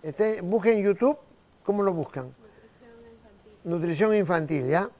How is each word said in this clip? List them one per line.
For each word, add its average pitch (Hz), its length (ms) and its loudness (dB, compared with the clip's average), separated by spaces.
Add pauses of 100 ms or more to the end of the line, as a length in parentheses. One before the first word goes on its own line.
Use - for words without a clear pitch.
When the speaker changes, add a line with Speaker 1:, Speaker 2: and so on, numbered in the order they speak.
Speaker 1:
este, 214 380 -2
busquen 208 360 2
en 202 60 0
YouTube, 240 340 2 (460)
¿cómo 202 180 -2
lo 196 120 0
buscan? 139 320 -6
Speaker 2:
Nutrición - 760 -20 (100)
infantil. - 600 -14
Speaker 1:
Nutrición 170 440 0
infantil, 160 520 0
¿ya? 175 220 0 (100)